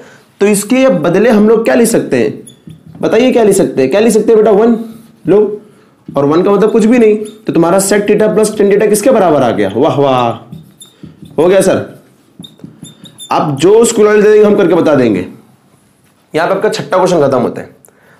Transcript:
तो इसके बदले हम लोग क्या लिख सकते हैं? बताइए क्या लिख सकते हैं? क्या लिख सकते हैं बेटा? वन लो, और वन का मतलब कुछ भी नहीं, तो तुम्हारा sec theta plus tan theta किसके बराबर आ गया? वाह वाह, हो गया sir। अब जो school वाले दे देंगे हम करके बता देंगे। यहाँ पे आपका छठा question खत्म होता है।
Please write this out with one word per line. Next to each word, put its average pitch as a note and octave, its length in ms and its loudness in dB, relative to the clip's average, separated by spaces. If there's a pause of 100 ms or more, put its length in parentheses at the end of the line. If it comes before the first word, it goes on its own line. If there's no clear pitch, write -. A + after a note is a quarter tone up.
(420)
तो G3 60 2
इसके G#3+ 400 0 (120)
बदले F3+ 320 0
हम G#3 180 2
लोग A3+ 160 2
क्या C4 100 0
लिख A#3+ 120 2
सकते C#3 300 -2
हैं? - 840 -8
बताइए A#3+ 300 0
क्या A#3 120 2
लिख G3 120 2
सकते F3 260 -2
हैं? C3 100 0
क्या G3 80 0
लिख A3+ 140 2
सकते A3+ 200 2
हैं G#3+ 40 4
बेटा? A3 160 2
वन A3 240 2 (500)
लो, G3+ 120 2 (680)
और C#3+ 160 -2
वन D#3+ 180 0
का G3+ 80 0
मतलब G3+ 200 0
कुछ A3+ 140 2
भी A#3+ 140 2
नहीं, G#3+ 160 4
तो - 380 -10
तुम्हारा E3+ 260 0
sec G3+ 280 -2
theta G#3+ 220 0
plus G#3 220 0
tan G3+ 200 0
theta G#3 180 0
किसके G#3+ 220 0
बराबर E3 320 2
आ A#2 80 0
गया? G2 240 -4
वाह C3 220 0
वाह, C3 320 0 (1080)
हो D#3 100 2
गया F#3+ 140 2
sir। D3 220 -2 (1500)
अब D3+ 260 -2
जो G#3 280 2
school G#3 220 0
वाले G#3+ 140 2
दे G#3 80 4
देंगे G#3+ 160 4
हम G3+ 120 2
करके F3+ 180 0
बता D#3 200 0
देंगे। G#2+ 320 -2 (1080)
यहाँ D#3+ 140 -2
पे G3 60 -2
आपका G#3 160 -2
छठा - 280 -4
question E3+ 300 0
खत्म C3 120 0
होता F#2 220 -6
है। - 140 -20 (440)